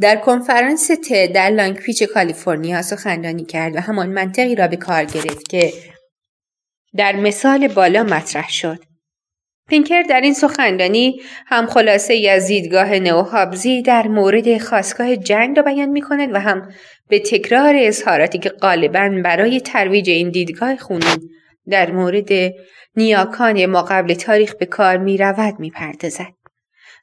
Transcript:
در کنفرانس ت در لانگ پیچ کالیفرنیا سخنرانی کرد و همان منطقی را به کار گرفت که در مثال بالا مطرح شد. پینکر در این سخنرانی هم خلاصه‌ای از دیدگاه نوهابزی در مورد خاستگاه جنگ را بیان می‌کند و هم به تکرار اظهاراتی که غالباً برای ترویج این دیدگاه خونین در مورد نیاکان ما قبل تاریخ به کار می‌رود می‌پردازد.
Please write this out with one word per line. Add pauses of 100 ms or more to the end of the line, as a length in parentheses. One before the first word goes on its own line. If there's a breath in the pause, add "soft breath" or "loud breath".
در
کنفرانس
ت
در
لانگ
پیچ
کالیفرنیا
سخنرانی
کرد
و
همان
منطقی
را
به
کار
گرفت
که (1200)
در
مثال
بالا
مطرح
شد. (880)
پینکر
در
این
سخنرانی (260 loud breath)
هم
خلاصه‌ای
از
دیدگاه
نوهابزی
در
مورد
خاستگاه
جنگ
را
بیان
می‌کند
و
هم (400 loud breath)
به
تکرار
اظهاراتی
که
غالباً
برای
ترویج
این
دیدگاه
خونین (380 loud breath)
در
مورد (420 loud breath)
نیاکان
ما
قبل
تاریخ
به
کار
می‌رود
می‌پردازد. (720 soft breath)